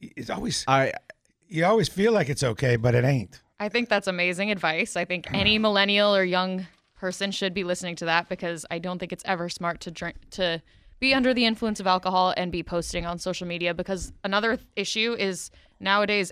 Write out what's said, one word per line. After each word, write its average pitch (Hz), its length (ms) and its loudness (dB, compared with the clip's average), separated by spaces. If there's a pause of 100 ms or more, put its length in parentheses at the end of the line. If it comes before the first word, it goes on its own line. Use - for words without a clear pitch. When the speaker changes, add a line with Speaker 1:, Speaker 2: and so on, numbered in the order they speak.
Speaker 1:
it's - 280 -12
always, - 400 -4
Speaker 2:
I 135 240 4 (560)
Speaker 1:
you 165 160 0
always 202 240 4
feel 208 240 2
like 185 160 2
it's 139 140 -2
okay, 120 340 2
but 117 180 4
it 120 80 6
ain't. 127 380 0 (180)
Speaker 3:
I 208 120 -4
think 233 180 0
that's 196 200 0
amazing 180 420 0
advice. 180 440 0
I 175 120 -2
think 180 260 -6
any 208 260 4
Speaker 1:
<sighs> 214 80 2
Speaker 3:
millennial 202 480 4
or 196 80 4
young 185 440 0 (280)
person 196 360 -4
should 190 240 -4
be 190 100 -2
listening 175 320 -4
to 175 80 -8
that, 165 240 0
because 170 420 -6
I 170 80 -6
don't 180 200 -6
think 175 120 -8
it's 180 140 -10
ever 175 240 -4
smart 170 320 -6
to - 100 -12
drink, 170 260 -10 (160)
to 170 280 -2 (400)
be 269 140 4
under 262 180 4
the 240 140 4
influence 220 340 -2
of 190 60 -8
alcohol 185 500 2
and 175 160 -2
be 175 100 -4
posting 170 440 -4
on 175 120 -6
social 180 280 -6
media, 175 260 -2
because 185 400 -6 (100)
another 208 340 0
th-, - 200 -20
issue 220 420 0
is 190 320 -4 (300)
nowadays 202 520 2